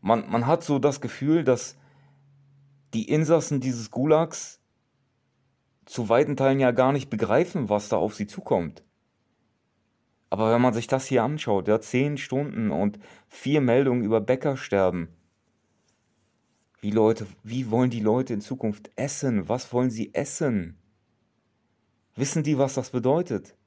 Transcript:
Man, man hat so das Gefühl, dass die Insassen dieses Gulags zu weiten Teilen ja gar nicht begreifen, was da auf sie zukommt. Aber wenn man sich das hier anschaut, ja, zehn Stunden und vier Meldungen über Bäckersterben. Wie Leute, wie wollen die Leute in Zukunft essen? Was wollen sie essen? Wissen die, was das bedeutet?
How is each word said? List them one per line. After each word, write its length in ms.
Man, 300
man 160
hat 160
so 160
das 220
Gefühl, 420
dass 340
die 160
Insassen 500
dieses 320
Gulags 680
zu 220
weiten 300
Teilen 240
ja 100
gar 220
nicht 160
begreifen, 580
was 220
da 80
auf 180
sie 100
zukommt. 600
Aber 240
wenn 80
man 120
sich 140
das 180
hier 160
anschaut, 460
ja, 140
zehn 360
Stunden 540
und 260
vier 320
Meldungen 420
über 200
Bäckersterben. 880
Wie 120
Leute, 360
wie 260
wollen 200
die 100
Leute 340
in 80
Zukunft 540
essen? 540
Was 240
wollen 160
sie 240
essen? 640
Wissen 280
die, 140
was 180
das 160
bedeutet? 760